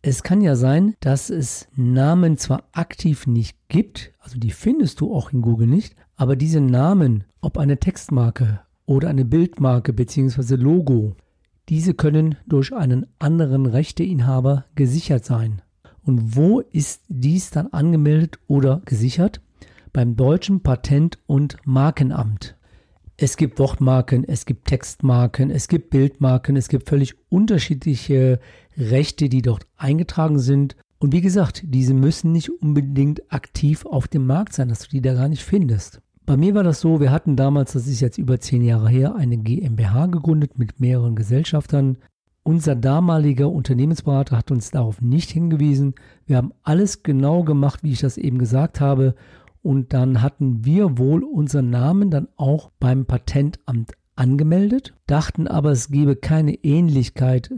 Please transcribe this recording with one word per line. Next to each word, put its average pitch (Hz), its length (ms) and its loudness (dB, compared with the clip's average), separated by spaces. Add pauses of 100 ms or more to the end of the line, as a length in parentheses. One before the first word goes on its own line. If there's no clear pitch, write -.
es 135 220 -2
kann 196 180 0
ja 156 140 2
sein, 147 440 2
dass 139 300 -2
es - 460 -8
Namen 139 640 2
zwar - 320 -4
aktiv - 560 -4
nicht 117 280 -2 (120)
gibt, - 500 -4
also - 220 -14
die 113 100 -2
findest 220 500 -2
du 185 140 -4
auch 143 180 -4
in 123 120 -2
Google 117 240 2
nicht, 160 280 0 (200)
aber 135 200 0
diese 156 240 0
Namen, 131 640 2 (160)
ob - 200 -6
eine 143 180 2
Textmarke 117 840 -2 (260)
oder 143 220 2
eine 135 160 0
Bildmarke 131 680 0
beziehungsweise 127 640 -2
Logo, 127 600 2 (540)
diese 160 240 0
können 156 440 0 (100)
durch 139 280 0
einen 131 300 0 (140)
anderen 147 480 0
Rechteinhaber 135 1080 0
gesichert 139 500 0
sein. 113 380 -4 (400)
Und 113 340 0
wo 180 240 4
ist - 500 -6
dies 151 420 -2
dann 160 160 -4
angemeldet 156 800 0
oder 139 380 2
gesichert? 127 540 -2 (540)
Beim 120 220 0
deutschen 170 460 2
Patent- 143 640 0
und 143 360 0
Markenamt. 131 920 -2 (640)
Es 139 140 -2
gibt 147 240 -2
Wortmarken, 131 640 2
es 147 220 -6
gibt - 220 -6
Textmarken, 123 840 0
es - 160 -4
gibt - 220 -2
Bildmarken, 135 640 2
es 131 140 -2
gibt 131 180 -2
völlig 139 280 0 (120)
unterschiedliche 139 1120 0 (380)
Rechte, 139 500 0
die 127 140 0
dort 117 340 -2
eingetragen 156 640 -2
sind. 139 380 0 (220)
Und 139 120 0
wie 170 80 2
gesagt, 185 460 0
diese 131 280 0
müssen 147 380 2
nicht 165 180 -2
unbedingt 143 840 -2
aktiv - 520 -4
auf 131 220 -4
dem 139 180 -2
Markt 160 280 -2
sein, 127 160 -2
dass 113 140 -6
du - 80 -20
die 135 100 -4
da 127 140 0
gar 127 120 0
nicht 151 160 -4
findest. 131 580 -2 (240)
Bei 135 120 2
mir 190 180 2
war 208 80 2
das 165 160 0
so, 160 220 2
wir 131 100 4
hatten 151 240 0
damals, 135 380 0
das 123 140 -4
ist 127 120 -2
jetzt 123 200 -2
über 127 200 0
zehn 120 240 -2
Jahre 113 240 2
her, 131 280 2
eine 123 220 -2
G 113 260 -2
M 120 120 -2
B 107 120 0
H 127 200 2
gegründet 156 500 0
mit 117 220 -4
mehreren 123 380 0
Gesellschaftern. 135 800 0 (460)
Unser 156 340 0
damaliger 147 720 2
Unternehmensberater 139 880 0
hat - 120 -2
uns 120 220 -2
darauf 117 300 -2
nicht 127 280 0
hingewiesen. 147 640 0 (300)
Wir 135 120 0
haben 123 160 -2 (100)
alles 185 400 0
genau 147 400 0
gemacht, 143 400 0
wie 151 80 -2
ich 123 80 -4
das 135 180 -2
eben 127 200 -2
gesagt 127 420 0
habe. 135 340 2 (480)
Und 135 300 -2
dann 127 300 2
hatten 127 420 -2
wir 160 340 2
wohl 139 240 2
unseren 147 480 -2
Namen 160 400 0
dann 151 280 -2
auch 147 420 -2
beim 127 260 0
Patentamt 127 880 -4 (240)
angemeldet, 156 800 0 (100)
dachten 156 440 -2
aber, 151 220 0
es 127 180 -2
gebe 139 260 2
keine 156 380 0
Ähnlichkeit 135 1040 0